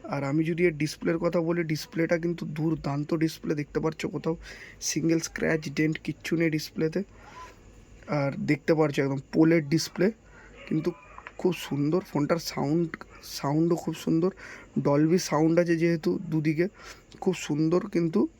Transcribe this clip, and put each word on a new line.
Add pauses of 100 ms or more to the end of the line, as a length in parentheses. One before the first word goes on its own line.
আর
আমি
যদি
এর
ডিসপ্লের
কথা
বলি,
ডিসপ্লেটা
কিন্তু
দুর্দান্ত
ডিসপ্লে,
দেখতে
পাচ্ছ
কোথাও (460)
সিঙ্গেল
স্ক্র্যাচ,
ডেন্ট
কিচ্ছু
নেই
ডিসপ্লেতে। (1040)
আর
দেখতে
পাচ্ছ
একদম (140)
পোলেড
ডিসপ্লে, (560)
কিন্তু (460)
খুব
সুন্দর।
ফোনটার
সাউন্ড, (340)
সাউন্ডও
খুব
সুন্দর, (540)
Dolby (120)
সাউন্ড
আছে
যেহেতু (120)
দুদিকে, (540)
খুব
সুন্দর
কিন্তু (120)